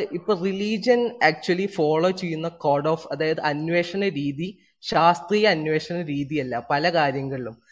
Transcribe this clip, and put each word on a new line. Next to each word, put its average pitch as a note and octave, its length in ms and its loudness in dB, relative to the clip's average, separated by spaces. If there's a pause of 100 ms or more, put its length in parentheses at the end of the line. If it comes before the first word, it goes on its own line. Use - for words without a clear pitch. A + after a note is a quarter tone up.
(120)
ഇപ്പൊ G3+ 220 -2
religion G#3 680 2
actually F3 640 0
follow D#3+ 440 2
ചെയ്യുന്ന E3+ 380 -4
code D3 440 0
of, E3 60 0 (140)
അതായത് D#3 280 -2
അന്വേഷണ E3+ 600 0
രീതി D3+ 580 -4 (220)
ശാസ്ത്രീയ F3 680 2
അന്വേഷണ D#3 540 0
രീതിയല്ല. C#3 680 -4
പല D3+ 200 2
കാര്യങ്ങളിലും, C3+ 680 0 (160)